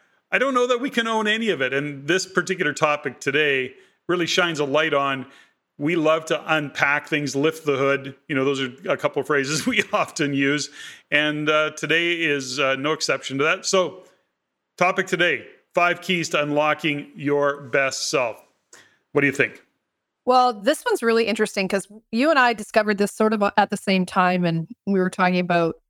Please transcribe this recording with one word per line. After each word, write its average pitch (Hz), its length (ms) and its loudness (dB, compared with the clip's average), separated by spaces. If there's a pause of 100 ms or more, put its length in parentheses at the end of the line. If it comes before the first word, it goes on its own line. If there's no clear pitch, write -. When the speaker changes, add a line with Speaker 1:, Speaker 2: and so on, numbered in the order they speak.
(300)
Speaker 1:
I 190 80 0
don't 262 160 0
know 247 140 2
that 247 120 0
we 269 80 -4
can 233 180 -2
own 220 220 0
any 220 220 0
of 151 100 0
it. 131 140 0
And 143 340 -4
this 180 160 0
particular 175 480 -2
topic 147 480 -2
today 139 540 0 (340)
really 175 180 0
shines 170 340 0
a 147 40 0
light 147 300 2
on, 135 320 0 (520)
we 160 180 0
love 160 300 2
to 160 280 -2
unpack 147 540 0
things, 147 260 -2
lift 156 300 0
the 143 120 0
hood. 135 380 0 (140)
You 151 80 -2
know, 135 80 2
those 139 160 0
are 131 100 -4 (180)
a 147 80 2
couple 143 240 -4
of 131 60 -6
phrases 139 400 -2
<laughs> - 0 -
we 220 160 0 (100)
often 151 420 -2
use. 139 360 -2 (400)
And, 151 380 0
uh, 156 220 2
today 165 500 0
is, 143 400 -2
uh, 135 160 2
no 143 160 -2
exception 139 460 -4
to 139 60 2
that. 180 200 0
So, 180 400 0 (720)
topic 185 300 2
today, 170 400 0 (280)
five 175 280 2
keys 170 280 -2
to 151 120 0
unlocking 147 720 0
your 143 460 0
best 135 480 -2
self. 123 340 -2 (680)
What 143 100 2
do 143 40 4
you 139 60 2
think? - 320 -2 (600)
Speaker 2:
Well, 247 260 4
this 214 340 -2
one's 453 160 -2
really 226 240 2
interesting 202 400 0
'cause 196 220 -2 (240)
you 247 180 2
and 302 80 4
I 240 140 4
discovered 214 460 0
this 202 140 0
sort 220 200 2
of 214 100 0 (140)
at 202 140 4
the 202 60 -6
same 190 300 0
time, 180 380 2
and 165 240 -2 (180)
we 196 140 0
were 185 100 0
talking 180 300 0
about, 170 360 0 (140)